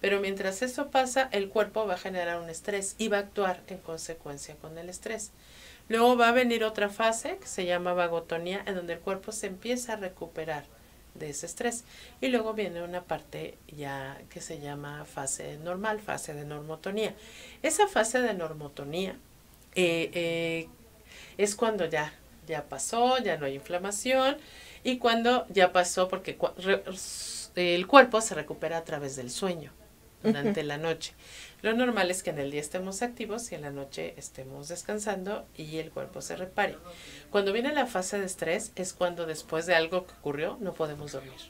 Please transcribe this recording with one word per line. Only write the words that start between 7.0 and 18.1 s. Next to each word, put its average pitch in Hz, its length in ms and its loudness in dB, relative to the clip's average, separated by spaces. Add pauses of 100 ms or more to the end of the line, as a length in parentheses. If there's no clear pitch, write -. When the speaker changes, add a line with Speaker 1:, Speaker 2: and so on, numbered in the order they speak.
Speaker 1:
que - 100 -14
se - 180 -2
llama 175 280 2
vagotonía, 170 720 0
en 196 100 -2
donde 170 160 -4
el 170 80 -6
cuerpo 196 320 -4
se 208 160 -6
empieza 233 460 -4
a - 20 -8
recuperar 165 680 -6 (500)
de 151 160 -8
ese 143 160 -8
estrés. 233 380 -4 (360)
Y 262 80 2
luego 220 260 2
viene 175 280 -2
una 175 200 -6
parte 156 560 -8 (180)
ya 139 440 -8 (100)
que 170 100 -14
se 156 200 -10
llama 143 440 -8
fase 147 540 -6
normal, 190 420 -2
fase 160 340 -6
de 147 100 -10
normotonía. 160 680 -4 (480)
Esa 392 260 4
fase 233 340 2